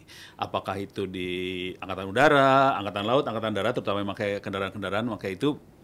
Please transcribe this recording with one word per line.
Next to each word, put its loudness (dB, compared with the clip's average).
Apakah -4
itu -6
di -4
Angkatan -8
Udara, 6
Angkatan -4
Laut, 2
Angkatan -2
Darat, 0
terutama -2
yang -4
pakai -2
kendaraan-kendaraan, -4
maka -6
itu, -2